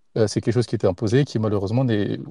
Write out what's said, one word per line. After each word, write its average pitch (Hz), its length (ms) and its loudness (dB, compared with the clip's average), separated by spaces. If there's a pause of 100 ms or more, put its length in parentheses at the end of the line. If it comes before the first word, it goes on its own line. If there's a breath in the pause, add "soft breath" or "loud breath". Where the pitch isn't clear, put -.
(180)
Euh, 110 100 4
c'est 107 140 -2
quelque 117 120 0
chose 120 120 2
qui - 100 -4
était 107 120 0
imposé, 117 380 2
qui 117 140 -4
malheureusement 107 440 0
n'est, 110 360 0 (120)